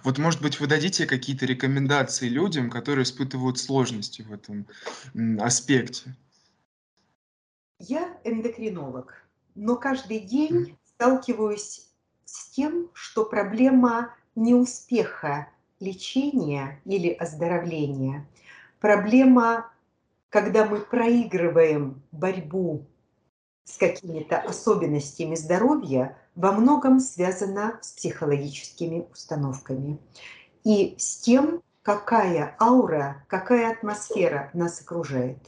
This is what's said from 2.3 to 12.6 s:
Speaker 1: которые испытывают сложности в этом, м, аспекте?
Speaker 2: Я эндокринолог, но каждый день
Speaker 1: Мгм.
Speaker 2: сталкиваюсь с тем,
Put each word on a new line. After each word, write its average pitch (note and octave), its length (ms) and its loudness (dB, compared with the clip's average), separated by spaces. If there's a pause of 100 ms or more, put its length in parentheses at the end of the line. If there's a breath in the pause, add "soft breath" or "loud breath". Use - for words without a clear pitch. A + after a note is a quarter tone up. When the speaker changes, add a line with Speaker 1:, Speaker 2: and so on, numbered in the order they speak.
Speaker 1:
которые C3 340 -2
испытывают B2+ 560 -4
сложности A#2+ 600 -4
в G#2+ 100 -16
этом, G#2 360 -12 (480 loud breath)
м, A2+ 260 0
аспекте? B2+ 760 -2 (1700)
Speaker 2:
Я D#4+ 440 -6
эндокринолог, G#3+ 1000 -6 (320)
но A3 220 -2
каждый A#3+ 420 -4
день C#4 340 -2
Speaker 1:
Мгм. F4 300 -2
Speaker 2:
сталкиваюсь A3 1040 -2 (380)
с - 240 -20
тем, E4 440 -4